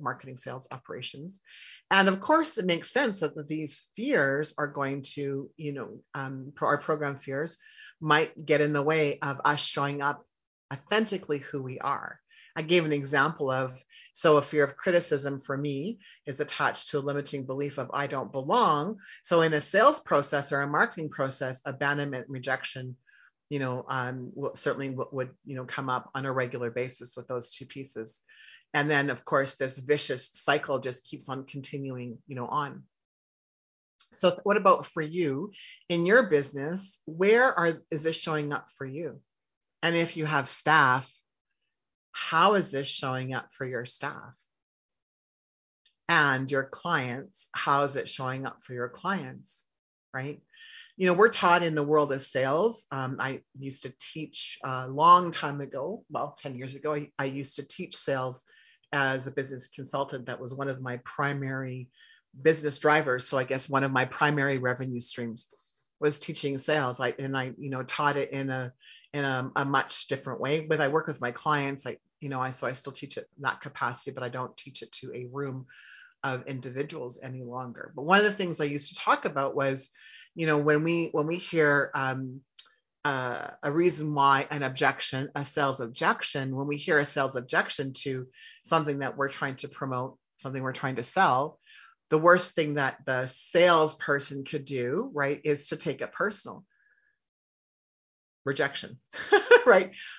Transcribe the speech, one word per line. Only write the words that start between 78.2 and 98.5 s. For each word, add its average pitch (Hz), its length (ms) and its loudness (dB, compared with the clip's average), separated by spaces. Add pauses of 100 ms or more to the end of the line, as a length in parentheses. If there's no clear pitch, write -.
the 208 80 4
things 180 280 -4
I 156 40 2
used 143 240 -4
to - 140 -10
talk 285 220 2
about 139 300 -2
was, 135 360 0 (440)
you 165 120 -2
know, 151 120 4
when 151 240 6
we, 165 300 2
when 151 140 0
we 170 100 -2
hear, 151 580 4
um, 131 460 -4 (640)
uh, 127 460 -2 (120)
a 147 80 -2
reason 156 440 2
why 139 360 6
an 143 140 -2
objection, 139 720 0
a 143 80 -4
sales 139 340 0
objection, 135 800 -2
when 139 100 -4
we 147 100 -2
hear 151 220 2
a 147 60 4
sales 135 320 -2
objection 135 560 -2
to 131 340 -6 (380)
something 151 340 2
that 135 180 -4
we're 139 120 0
trying 135 280 -4
to 143 120 -10
promote, 131 500 -6 (200)
something 131 240 -8
we're 131 100 -4
trying 131 240 -4
to 120 80 -4
sell, 127 560 2 (500)
the 156 80 6
worst 175 360 6
thing 151 200 0
that 135 320 -2
the 127 200 0
salesperson 151 1200 4
could 139 200 -6
do, 139 500 -2
right, 143 300 0
is 147 240 0
to 160 80 -4
take 147 240 -6
it 107 120 -8
personal. 175 520 -6 (1800)
Rejection, 143 540 -4 (340)